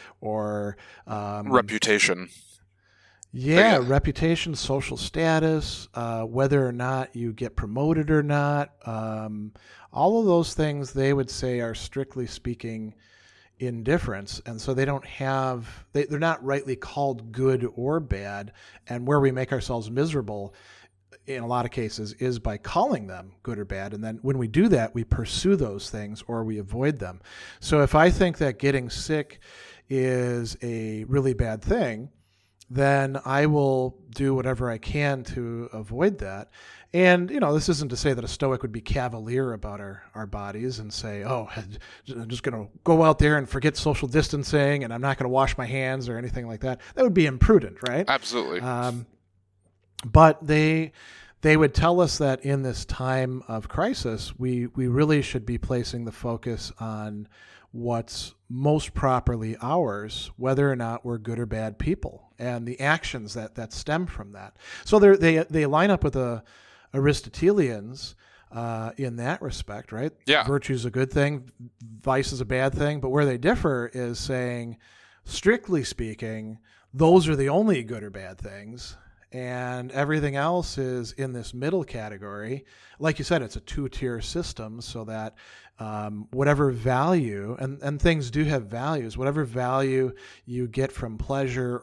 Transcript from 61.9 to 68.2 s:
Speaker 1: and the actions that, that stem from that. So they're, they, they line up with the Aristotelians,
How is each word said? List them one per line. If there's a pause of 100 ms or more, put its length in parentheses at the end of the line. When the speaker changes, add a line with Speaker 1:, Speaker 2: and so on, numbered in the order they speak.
Speaker 1:
and
the
actions
that,
that
stem
from
that. (280)
So
they're,
they, (120)
they
line
up
with
the (500)
Aristotelians, (380)